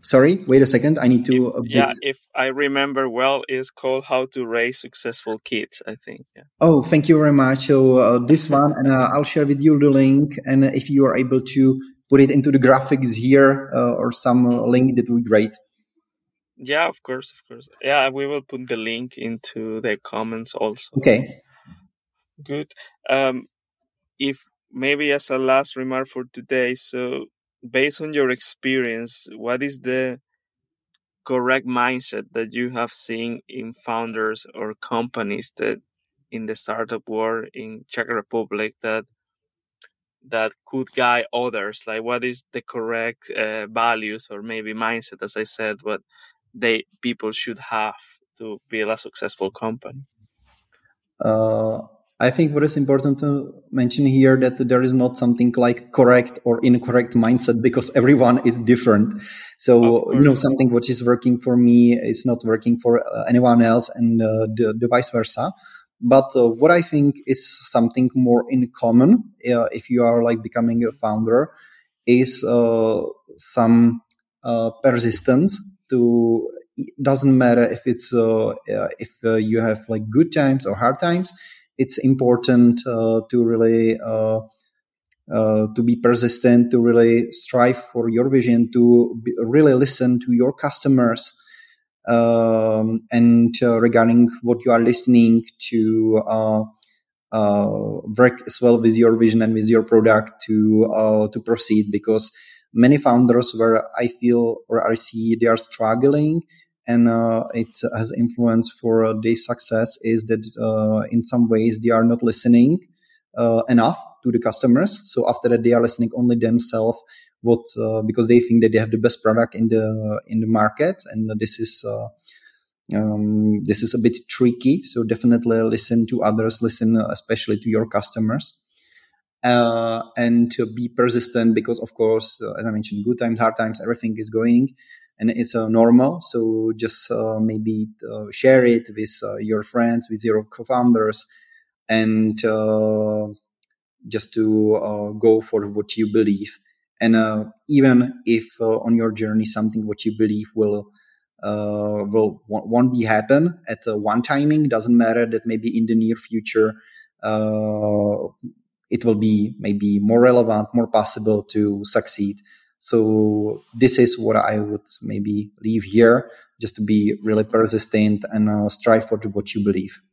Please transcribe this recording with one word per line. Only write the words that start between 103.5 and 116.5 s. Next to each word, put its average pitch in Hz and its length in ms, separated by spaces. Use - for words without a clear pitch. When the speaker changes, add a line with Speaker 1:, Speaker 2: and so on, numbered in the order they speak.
Speaker 1:
where 113 260
I 120 100
feel 120 500
or 110 180
I 113 60
see 113 420
they 113 120
are 113 100
struggling, 143 840
and, 117 220
uh, 117 460
it 117 260
has 110 160
influence 117 580
for, 113 240
uh, 110 80
their 113 140
success, 117 640
is 113 240
that, 110 200
uh, 110 520
in 117 120
some 120 240
ways 110 320
they 117 120
are 113 120
not 117 180
listening, 120 580
uh, 113 320
enough 120 280
to 123 100
the 120 80
customers. 131 680
So - 240
after - 180
that, 117 160
they 117 80
are 117 100
listening 117 320
only 120 220
themselves, 117 640